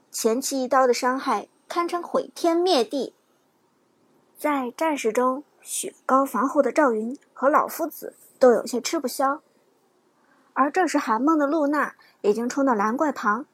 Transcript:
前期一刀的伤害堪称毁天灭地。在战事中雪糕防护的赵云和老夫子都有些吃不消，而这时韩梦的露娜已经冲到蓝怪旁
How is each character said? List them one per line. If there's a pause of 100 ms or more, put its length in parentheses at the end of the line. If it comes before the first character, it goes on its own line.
(120)
前
期
一
刀
的
伤
害 (220)
堪
称
毁
天
灭
地。 (1200)
在
战
事
中 (180)
雪 (100)
糕
防
护
的
赵
云 (160)
和
老
夫
子 (220)
都
有
些
吃
不
消， (1120)
而
这
时
韩
梦
的
露
娜 (280)
已
经
冲
到
蓝
怪
旁